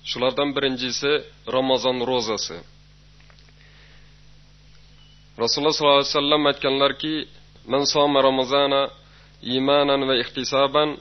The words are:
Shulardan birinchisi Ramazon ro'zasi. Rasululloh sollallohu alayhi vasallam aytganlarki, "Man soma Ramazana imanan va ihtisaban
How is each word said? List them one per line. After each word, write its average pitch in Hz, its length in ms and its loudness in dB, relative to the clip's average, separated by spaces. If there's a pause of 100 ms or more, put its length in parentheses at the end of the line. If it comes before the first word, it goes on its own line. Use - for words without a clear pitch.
Shulardan 127 520 -2
birinchisi 131 600 -2 (320)
Ramazon 127 560 0
ro'zasi. 113 560 -4 (2750)
Rasululloh 143 360 0
sollallohu 143 260 4
alayhi 139 140 -4
vasallam 151 300 2
aytganlarki, 139 680 0 (480)
"Man 135 220 -2
soma 143 380 2
Ramazana 135 600 2 (680)
imanan 139 580 2
va 131 100 0
ihtisaban 135 720 0 (120)